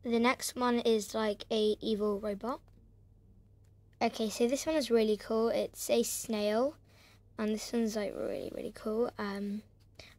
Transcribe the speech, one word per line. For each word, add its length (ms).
The 160
next 380
one 240
is, 340
like, 340
a 320
evil 380
robot. 400
Okay, 280
so 180
this 180
one 80
is 160
really 260
cool. 320
It's 420
a 120
snail. 720
And 160
this 180
one's, 220
like, 220
really, 360
really 220
cool. 420
Um, 460